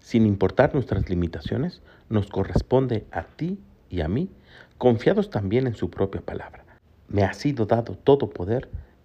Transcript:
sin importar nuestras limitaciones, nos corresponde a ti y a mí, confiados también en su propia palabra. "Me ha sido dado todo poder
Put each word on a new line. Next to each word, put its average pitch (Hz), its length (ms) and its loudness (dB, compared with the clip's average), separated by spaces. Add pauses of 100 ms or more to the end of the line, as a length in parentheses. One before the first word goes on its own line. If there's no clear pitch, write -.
sin 110 260 2
importar 101 480 4
nuestras 107 340 -2
limitaciones, 87 720 -4 (260)
nos 104 200 0
corresponde 120 840 0
a 85 120 -6
ti 185 360 -6 (300)
y 87 100 -4
a 78 80 -2
mí, 139 220 -2 (480)
confiados 156 520 2
también 110 360 0
en 117 80 -4
su 87 160 -6
propia 92 320 -4
palabra. - 420 -12 (440)
"Me 101 140 0
ha 95 120 0
sido 120 320 -2
dado 113 300 -2
todo 139 340 4
poder 110 400 -6 (340)